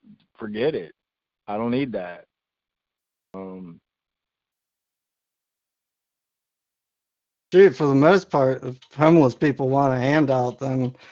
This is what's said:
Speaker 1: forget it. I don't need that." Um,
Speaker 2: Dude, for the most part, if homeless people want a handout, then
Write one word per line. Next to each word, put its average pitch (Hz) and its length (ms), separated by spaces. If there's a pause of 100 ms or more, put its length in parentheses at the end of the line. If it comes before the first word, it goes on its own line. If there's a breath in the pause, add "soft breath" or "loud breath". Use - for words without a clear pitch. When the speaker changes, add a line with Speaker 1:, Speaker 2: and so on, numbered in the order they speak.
(380)
Speaker 1:
forget 113 380
it. 87 180 (540)
I 104 100
don't 117 140
need 131 220
that." 87 320 (1080)
Um, 95 480 (3750)
Speaker 2:
Dude, 185 240
for 151 120
the 139 80
most 170 340
part, 131 340
if 127 120 (200)
homeless 151 400
people 139 340
want 135 240
a 127 40
handout, 127 640
then 131 360 (160 soft breath)